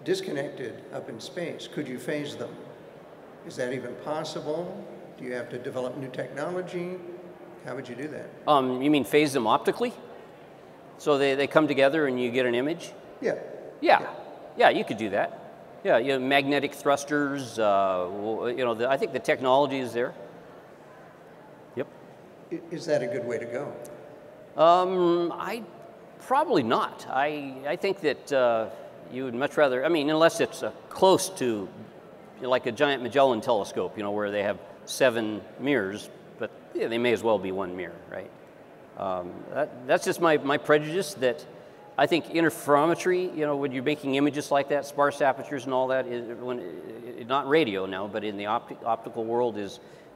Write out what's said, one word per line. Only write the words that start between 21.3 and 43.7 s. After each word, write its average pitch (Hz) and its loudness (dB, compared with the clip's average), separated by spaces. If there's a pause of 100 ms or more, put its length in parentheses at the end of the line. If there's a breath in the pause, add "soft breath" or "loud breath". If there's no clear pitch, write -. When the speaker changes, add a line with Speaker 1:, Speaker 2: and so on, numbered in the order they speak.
Speaker 2:
Yep. 127 -4 (680)
Speaker 1:
I, 165 -8 (100)
is 160 -8
that 147 2
a 123 -4
good 120 -4
way 117 -2
to 120 -6
go? 135 -6 (880)
Speaker 2:
Um, 175 4
I, 190 -6 (600)
probably 262 2
not. 151 0
I, 143 -2 (140)
I 160 -2
think 190 -2
that, 139 -2
uh, 117 4 (420)
you 131 -6
would 120 -6
much 139 -2
rather, 131 4
I 160 2
mean, 151 2
unless 156 4
it's, - -2
uh, 107 -4 (180)
close - 6
to, 107 -2 (720)
like 127 2
a 123 0
giant 135 2
Magellan 127 4
telescope, 101 -2
you 104 -4
know, 101 -2
where 104 -2
they 104 0
have 98 0 (280)
seven 113 2 (180)
mirrors, 104 -2 (300)
but, 110 -6 (240)
yeah, 220 -2
they 113 -2
may 120 4
as 95 0
well 110 4
be 95 -4
one 92 -4
mirror, 85 -8 (140)
right? - -12 (640)
Um, 92 -4 (220)
that, 131 -4
that's 165 2
just 180 -2
my, 160 6
my 139 0
prejudice 151 2
that 123 0 (540 loud breath)
I 147 6
think 160 2
interferometry, 165 2
you 151 -2
know, 147 0
when 139 -2